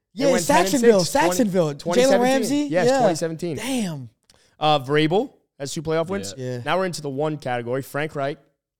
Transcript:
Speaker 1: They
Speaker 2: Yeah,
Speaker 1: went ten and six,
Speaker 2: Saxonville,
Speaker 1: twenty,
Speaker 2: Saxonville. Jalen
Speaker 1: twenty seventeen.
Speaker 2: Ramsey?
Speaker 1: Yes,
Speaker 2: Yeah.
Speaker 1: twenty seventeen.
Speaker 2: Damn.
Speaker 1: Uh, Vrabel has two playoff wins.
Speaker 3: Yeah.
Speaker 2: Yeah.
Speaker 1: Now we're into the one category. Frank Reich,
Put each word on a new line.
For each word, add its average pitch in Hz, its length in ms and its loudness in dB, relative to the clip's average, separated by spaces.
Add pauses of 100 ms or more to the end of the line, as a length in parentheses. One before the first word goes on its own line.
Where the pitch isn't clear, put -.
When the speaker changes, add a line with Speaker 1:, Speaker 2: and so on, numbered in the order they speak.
(140)
Speaker 1:
They 214 100 -4
Speaker 2:
Yeah, 277 80 4
Speaker 1:
went 175 140 0
ten 294 140 4
and - 80 2
six, 269 140 0
Speaker 2:
Saxonville, 208 300 6
Speaker 1:
twenty, 302 160 2 (220)
Speaker 2:
Saxonville. 165 240 0
Jalen 147 40 -12
Speaker 1:
twenty 180 240 0
seventeen. 269 200 4
Speaker 2:
Ramsey? 262 340 2 (140)
Speaker 1:
Yes, 180 180 2
Speaker 2:
Yeah. 269 120 2
Speaker 1:
twenty 196 140 4
seventeen. 165 420 -6
Speaker 2:
Damn. 196 540 -4 (480)
Speaker 1:
Uh, 151 220 2
Vrabel 156 520 0 (260)
has 139 140 -10
two 160 100 -8
playoff 160 260 -2
wins. 196 280 -8
Speaker 3:
Yeah. 127 200 -6
Speaker 2:
Yeah. 120 80 -8
Speaker 1:
Now 156 140 0
we're 190 80 0
into 156 160 -8
the 143 80 -8
one 151 280 -4
category. 123 440 -6
Frank 147 340 -8
Reich, 143 220 -6 (420)